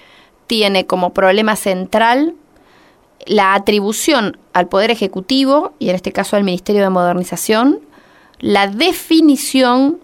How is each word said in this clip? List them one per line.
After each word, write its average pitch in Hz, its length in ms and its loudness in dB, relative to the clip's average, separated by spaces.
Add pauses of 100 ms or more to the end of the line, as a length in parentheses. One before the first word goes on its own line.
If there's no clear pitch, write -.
(480)
tiene 196 380 0
como 180 280 -2
problema 202 420 2
central 226 800 0 (920)
la 196 300 2
atribución 208 800 0 (160)
al 180 140 0
Poder 196 240 0
Ejecutivo, 262 880 -2
y - 120 -4
en 180 40 0
este 185 180 -6
caso 196 240 -4
al 202 80 2
Ministerio 196 380 -2
de 190 80 0
Modernización, 185 880 0 (640)
la 202 260 0
definición 269 1400 2